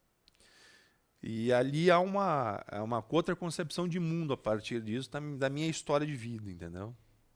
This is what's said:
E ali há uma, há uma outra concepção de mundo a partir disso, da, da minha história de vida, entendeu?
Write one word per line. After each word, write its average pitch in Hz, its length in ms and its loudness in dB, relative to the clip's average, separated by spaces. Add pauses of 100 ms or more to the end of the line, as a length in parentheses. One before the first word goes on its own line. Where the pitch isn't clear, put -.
(1300)
E 113 240 0
ali 143 380 6
há 170 80 8
uma, 180 680 0
há 104 160 -6
uma 113 240 -2
outra 170 260 2
concepção 175 540 -4
de 170 100 -2
mundo 165 340 0
a 120 40 2
partir 110 440 -2
disso, 113 300 -4
da, 147 80 -8
da 139 320 -2
minha 147 160 -2
história 151 400 0
de 151 80 -4
vida, 113 340 -8
entendeu? 90 460 -10 (420)